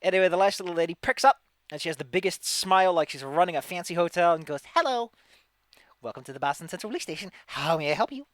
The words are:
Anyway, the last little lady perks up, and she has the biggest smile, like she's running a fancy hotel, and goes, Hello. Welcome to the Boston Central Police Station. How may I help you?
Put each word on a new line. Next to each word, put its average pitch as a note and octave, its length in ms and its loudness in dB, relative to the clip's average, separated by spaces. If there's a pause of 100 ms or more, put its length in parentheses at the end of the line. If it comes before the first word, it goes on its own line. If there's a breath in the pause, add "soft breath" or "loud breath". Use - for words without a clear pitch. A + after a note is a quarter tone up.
Anyway, F#3 280 4
the E3+ 80 2
last F#3+ 240 2
little F3+ 140 -6
lady E3 260 -2
perks - 240 -2
up, - 180 6 (280)
and D3 100 -12
she - 80 -6
has D#3+ 80 -4
the C#3+ 80 -8
biggest F3+ 420 -2
smile, F#3+ 460 4
like D#3+ 180 2
she's C3+ 140 -12
running D#3+ 320 2
a C#3 60 -2
fancy F3 320 -8
hotel, E3+ 400 2
and D#3+ 120 -4
goes, D3 160 -8 (120)
Hello. B3+ 360 0 (880 soft breath)
Welcome A#2 240 -12
to C#3 80 -16
the C3+ 80 -12
Boston D3 280 -4
Central F#3 220 -10
Police C4+ 140 -8
Station. F3+ 260 -10 (160 loud breath)
How D#3 320 -2
may D3 120 -2
I D3+ 40 2
help G#3+ 160 0
you? C#4 240 -12